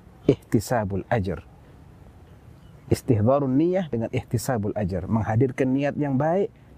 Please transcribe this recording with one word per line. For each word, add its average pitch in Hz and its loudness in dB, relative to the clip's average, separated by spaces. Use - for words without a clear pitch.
ihtisabul 107 0
ajr. 95 -2
Istihdharun 127 2
niyah 170 2
dengan 113 -4
ihtisabul 110 -2
ajr. 92 -4
Menghadirkan 117 0
niat 139 0
yang 143 -2
baik 160 0